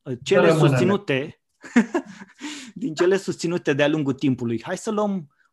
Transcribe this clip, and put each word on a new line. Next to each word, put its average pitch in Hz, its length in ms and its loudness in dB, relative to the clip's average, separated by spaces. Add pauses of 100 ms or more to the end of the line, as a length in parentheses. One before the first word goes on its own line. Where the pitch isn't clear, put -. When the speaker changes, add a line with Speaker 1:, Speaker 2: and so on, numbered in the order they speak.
(220)
Speaker 1:
cele - 260 4
Speaker 2:
Fără 160 60 6
mână 151 140 4
Speaker 1:
susținute, 147 720 0 (600)
<laughs> 277 720 -16
din 180 200 -8
cele 180 220 2
susținute 170 560 -4
de-a 143 160 2
lungul 147 240 0
timpului, 123 500 -2
hai 185 140 -8
să 220 140 -8
luăm 202 440 -4 (180)